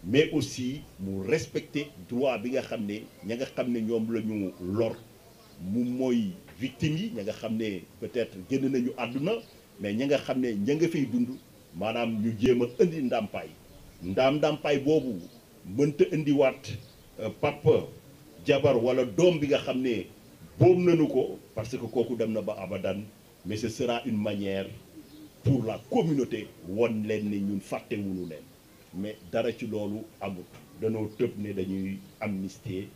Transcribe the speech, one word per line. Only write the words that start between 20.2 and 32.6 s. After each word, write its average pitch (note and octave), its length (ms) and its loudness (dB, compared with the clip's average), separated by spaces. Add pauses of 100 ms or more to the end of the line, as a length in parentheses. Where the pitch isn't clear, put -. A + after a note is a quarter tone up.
boom F3+ 260 8
nañu D#3+ 240 6
ko, - 300 0 (160)
parce A2 160 -6
que A#2+ 160 -6
kooku A#2+ 300 0
dem A2 160 0
na G#2+ 100 -2
ba G#2 180 -4
abadan, G2 400 -4 (460)
mais G#2+ 100 -4
ce A2+ 120 -2
sera A#2 360 -2
une A2+ 160 0
manière G2+ 460 -2 (760)
pour A#2+ 220 2
la G#2+ 160 -4 (100)
communauté C#3 560 0 (220)
won G#2+ 360 0
leen G#2+ 260 -2
ne G#2 80 -2
ñun G2+ 220 -2
fàttewuñu G2 680 -6
leen. D#2 140 -12 (540)
Mais G#2 200 -6 (160)
dara A#2 200 0
ci B2 140 -8
loolu G#2+ 360 -4 (180)
amut, F#2 260 -8 (340)
danoo A2 280 -2 (100)
tëb A#2+ 200 0
ne G#2 140 -4
dañuy F#2+ 460 -4 (220)
amnistier. G2 760 -6